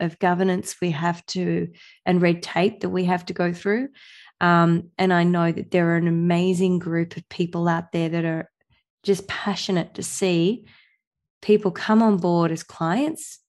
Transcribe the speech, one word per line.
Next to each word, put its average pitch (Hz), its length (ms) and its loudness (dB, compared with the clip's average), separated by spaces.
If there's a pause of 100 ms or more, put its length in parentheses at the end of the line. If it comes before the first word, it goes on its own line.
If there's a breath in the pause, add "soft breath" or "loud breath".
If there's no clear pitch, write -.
of 165 180 -4
governance 185 640 0
we 175 100 -2
have 170 360 -4
to, 170 440 -4 (340 loud breath)
and 180 160 2
red 170 220 2
tape 196 380 -2
that 185 80 -4
we 185 160 -2
have 175 220 -2
to 185 60 -8
go 175 200 -2
through. 214 340 -2 (540 loud breath)
Um, 170 560 4
and 185 160 2
I 175 100 4
know 170 300 2
that - 180 -8
there 170 200 2
are 170 40 2
an 170 140 0
amazing 175 680 2
group 170 360 -4
of - 140 -14
people 170 400 -2
out 170 240 -2
there 165 160 -2
that 165 160 -2
are 160 260 -6 (520)
just 196 260 0
passionate 180 640 -4
to - 100 -10
see 180 600 0 (760 soft breath)
people 208 300 4
come 220 320 2
on 208 140 4
board 170 340 2
as 165 120 -6
clients 240 840 -4